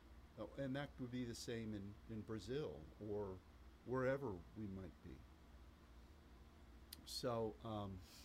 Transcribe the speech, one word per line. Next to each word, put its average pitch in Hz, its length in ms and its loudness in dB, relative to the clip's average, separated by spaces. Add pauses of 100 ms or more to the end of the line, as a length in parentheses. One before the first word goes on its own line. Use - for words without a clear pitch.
(400)
oh, 107 80 2 (100)
and 135 160 4
that 143 140 4 (100)
would 123 140 0
be 127 120 4
the 117 100 2
same 113 400 2
in, 104 400 -4
in 107 80 2
Brazil 110 580 2 (280)
or 104 180 4 (580)
wherever 131 480 6 (240)
we 107 180 0
might 92 300 -4
be. 67 120 -6 (1900)
So, 113 500 4 (100)
um, 104 280 2 (320)